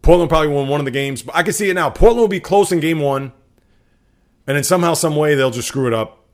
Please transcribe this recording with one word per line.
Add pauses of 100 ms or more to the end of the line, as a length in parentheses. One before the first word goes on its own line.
Portland
probably
won
one
of
the
games,
but
I
can
see
it
now.
Portland
will
be
close
in
game
one, (1120)
and
then
somehow,
some
way,
they'll
just
screw
it
up. (100)